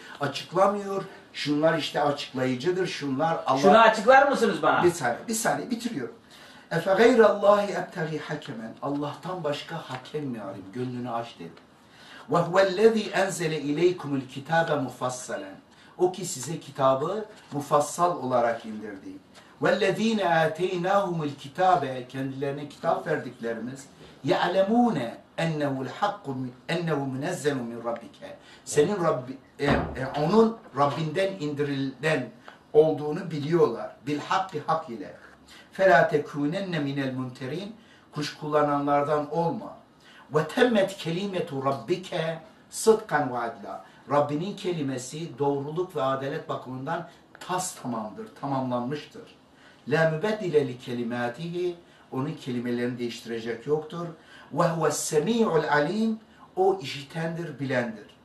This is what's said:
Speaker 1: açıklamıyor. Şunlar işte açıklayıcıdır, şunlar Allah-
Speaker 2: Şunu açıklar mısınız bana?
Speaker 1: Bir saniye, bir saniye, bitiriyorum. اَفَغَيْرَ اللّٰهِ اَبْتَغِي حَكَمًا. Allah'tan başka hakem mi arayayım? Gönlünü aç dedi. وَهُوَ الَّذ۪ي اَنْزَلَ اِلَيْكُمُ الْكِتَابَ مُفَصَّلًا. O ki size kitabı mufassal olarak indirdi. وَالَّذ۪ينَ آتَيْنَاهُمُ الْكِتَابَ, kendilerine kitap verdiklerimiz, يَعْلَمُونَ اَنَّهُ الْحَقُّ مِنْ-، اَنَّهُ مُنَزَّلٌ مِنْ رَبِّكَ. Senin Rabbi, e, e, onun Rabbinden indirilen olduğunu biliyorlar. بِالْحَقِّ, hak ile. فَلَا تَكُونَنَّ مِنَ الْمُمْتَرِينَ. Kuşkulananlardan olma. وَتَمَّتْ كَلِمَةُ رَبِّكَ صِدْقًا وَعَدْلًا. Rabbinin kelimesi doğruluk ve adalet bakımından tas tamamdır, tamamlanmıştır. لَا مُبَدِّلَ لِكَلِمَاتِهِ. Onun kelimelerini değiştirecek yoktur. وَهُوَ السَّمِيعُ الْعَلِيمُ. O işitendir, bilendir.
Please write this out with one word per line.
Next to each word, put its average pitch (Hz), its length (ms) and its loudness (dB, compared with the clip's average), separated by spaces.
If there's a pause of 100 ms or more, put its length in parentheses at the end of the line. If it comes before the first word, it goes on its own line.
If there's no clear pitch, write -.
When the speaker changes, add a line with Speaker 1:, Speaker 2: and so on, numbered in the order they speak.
(200)
Speaker 1:
açıklamıyor. 196 840 0 (280)
Şunlar 156 460 2
işte 147 240 -2
açıklayıcıdır, 139 840 0
şunlar 135 600 -2
Allah- 131 120 2
Speaker 2:
Şunu 196 200 10
açıklar 226 500 8
mısınız 202 340 2
bana? 156 220 4
Speaker 1:
Bir 175 60 6
saniye, - 380 -2
bir 226 60 -2
saniye, 143 360 -2
bitiriyorum. 151 440 -6 (560)
اَفَغَيْرَ 202 520 6
اللّٰهِ 202 440 6
اَبْتَغِي 165 540 -4
حَكَمًا. 143 480 -10 (140)
Allah'tan 147 640 -6
başka 147 320 -6
hakem 147 480 -10
mi 120 180 -6
arayayım? 95 320 -12
Gönlünü 123 360 -6
aç 117 280 -6
dedi. - 300 -18 (640)
وَهُوَ 170 320 4
الَّذ۪ي 202 500 6
اَنْزَلَ 170 420 0
اِلَيْكُمُ 147 680 0
الْكِتَابَ 143 680 0
مُفَصَّلًا. - 640 -6 (480)
O 180 140 4
ki 180 140 -8
size 139 340 -6
kitabı 139 640 0 (280)
mufassal 147 680 0
olarak 117 440 0
indirdi. 104 440 -12 (520)
وَالَّذ۪ينَ 202 580 2
آتَيْنَاهُمُ 175 1120 2
الْكِتَابَ, 131 800 0
kendilerine 139 600 -6
kitap 170 380 -2
verdiklerimiz, 127 800 -6 (420)
يَعْلَمُونَ 190 720 2 (400)
اَنَّهُ 147 480 0
الْحَقُّ - 400 -4
مِنْ-، 127 500 -6
اَنَّهُ 165 220 -2 (160)
مُنَزَّلٌ 143 400 -2
مِنْ 117 280 -6
رَبِّكَ. - 360 -8 (460)
Senin 170 400 2
Rabbi, 139 320 -2 (220)
e, 143 80 -2
e, 143 60 4 (520)
onun 214 320 6 (200)
Rabbinden 147 640 0
indirilen 143 880 -2 (420)
olduğunu 151 580 4
biliyorlar. 147 680 2 (100)
بِالْحَقِّ, 151 600 -2
hak 160 240 -2
ile. 104 240 -12 (640)
فَلَا 180 320 6
تَكُونَنَّ 156 640 -2 (120)
مِنَ 139 120 -4 (100)
الْمُمْتَرِينَ. 131 600 -8 (460)
Kuşkulananlardan 147 1200 0
olma. 160 420 -2 (580)
وَتَمَّتْ 202 560 2 (140)
كَلِمَةُ 175 440 -4 (200)
رَبِّكَ 165 720 -4 (340)
صِدْقًا 151 600 2
وَعَدْلًا. 117 480 -8 (300)
Rabbinin 147 460 0
kelimesi 151 840 -6
doğruluk 143 580 -2
ve 147 60 -2
adalet 135 460 -4
bakımından 135 600 -8 (400)
tas 180 260 -4
tamamdır, 110 520 -8 (140)
tamamlanmıştır. 131 960 -6 (520)
لَا 156 320 2
مُبَدِّلَ 151 540 0
لِكَلِمَاتِهِ. 139 1000 -6 (380)
Onun 135 200 -4
kelimelerini 120 640 -4
değiştirecek 113 680 -6
yoktur. 156 400 -2 (500)
وَهُوَ 165 320 2
السَّمِيعُ 160 760 2
الْعَلِيمُ. 214 500 2 (420)
O 190 260 4
işitendir, 160 800 -8
bilendir. 123 460 -4 (180)